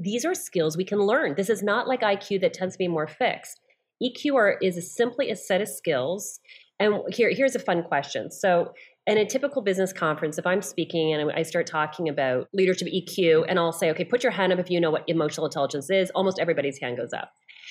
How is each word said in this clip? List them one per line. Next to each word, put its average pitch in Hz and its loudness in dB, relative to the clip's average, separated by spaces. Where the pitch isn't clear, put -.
these 208 -2
are 349 0
skills 156 -2
we 180 -2
can 208 -2
learn. 208 2
This 190 -2
is 196 0
not 208 0
like - -2
I 214 2
Q - -2
that 185 0
tends 180 -6
to - -20
be 180 0
more 156 -2
fixed. - -4
E 254 -2
Q 277 0
are, 208 6
is 175 -2
simply 240 0
a 214 -4
set 185 0
of 208 -4
skills. 165 -4
And 208 2
here, 220 2
here's 262 2
a 233 -2
fun 175 0
question. 143 -4
So 180 2
in 214 4
a 208 4
typical 262 -2
business 190 0
conference, 156 -2
if - -2
I'm 190 2
speaking 160 0
and 151 0
I 160 -2
start 160 -2
talking 156 -2
about 131 0
leadership 190 2
E 175 -2
Q, 165 4
and 180 0
I'll 165 2
say, 165 0
"Okay, 160 -2
put 247 -2
your 233 2
hand 185 2
up 180 0
if 180 -2
you 175 2
know 165 4
what 151 0
emotional 156 0
intelligence 143 -2
is," 185 2
almost 185 0
everybody's 143 -2
hand 123 -4
goes 127 -8
up. - -8